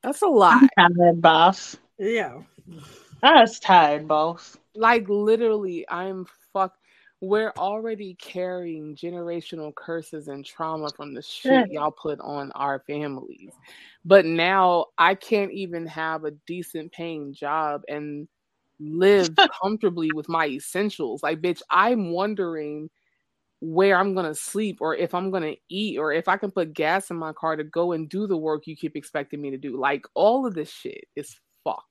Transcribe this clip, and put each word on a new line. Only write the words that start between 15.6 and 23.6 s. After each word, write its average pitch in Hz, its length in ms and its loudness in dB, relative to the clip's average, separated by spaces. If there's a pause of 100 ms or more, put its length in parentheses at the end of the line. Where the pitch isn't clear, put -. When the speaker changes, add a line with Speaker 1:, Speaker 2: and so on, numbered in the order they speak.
Speaker 1:
have 160 360 -6
a 151 80 -6
decent 156 600 -12
paying 156 400 -10
job 147 560 -4
and 147 400 -10 (500)
live 170 560 2
Speaker 2:
<laughs> - 260 0
Speaker 1:
comfortably 185 540 -4
with 151 140 -10
my 156 180 -2
essentials. 147 720 -6
Like, 156 200 -6
bitch, 175 280 -6
I'm 196 420 0
wondering 165 800 -6 (720)